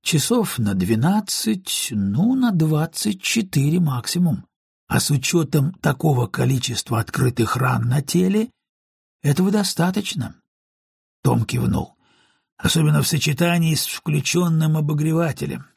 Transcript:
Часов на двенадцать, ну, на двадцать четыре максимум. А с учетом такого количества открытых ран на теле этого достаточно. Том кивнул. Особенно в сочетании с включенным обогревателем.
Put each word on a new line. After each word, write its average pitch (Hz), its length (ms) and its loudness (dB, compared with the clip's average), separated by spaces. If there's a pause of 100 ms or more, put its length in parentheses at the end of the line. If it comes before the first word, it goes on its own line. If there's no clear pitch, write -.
Часов 196 560 0
на 101 140 0
двенадцать, 113 1160 0
ну, 113 440 0
на 247 160 2
двадцать 160 720 0
четыре 151 580 0
максимум. 151 640 0 (420)
А 196 120 0
с - 100 -2
учетом 143 640 0
такого 135 520 0
количества 123 720 -2
открытых 120 560 -2
ран 123 320 0
на 139 140 2
теле 196 500 2 (720)
этого 175 260 4
достаточно. 185 840 -2 (880)
Том 117 220 2
кивнул. - 500 -2 (600)
Особенно 151 440 2
в 127 60 -2
сочетании 165 680 0
с - 100 -2
включенным 160 920 0
обогревателем. 156 880 -2 (100)